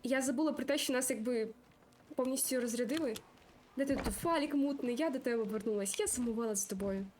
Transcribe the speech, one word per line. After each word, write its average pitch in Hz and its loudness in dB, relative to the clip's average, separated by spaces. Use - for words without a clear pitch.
я 262 2
забула 277 2
про 262 -4
те, 285 2
що 285 0
нас 254 2
якби 220 -2
повністю 262 0
розрядили. 240 0
Де 269 2
ти 277 2
тут? - -2
Фалік 302 0
мутний, 277 2
я 311 2
до 262 -2
тебе 233 0
повернулась, 208 -2
я 415 2
сумувала 233 0
за - -2
тобою. 196 -2